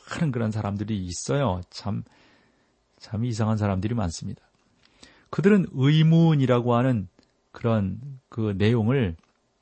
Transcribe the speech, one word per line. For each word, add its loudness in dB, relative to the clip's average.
하는 -4
그런 -2
사람들이 -4
있어요. -4
참, -8
참 -6
이상한 0
사람들이 -2
많습니다. -6
그들은 2
의문이라고 4
하는 0
그런 -2
그 -4
내용을, 2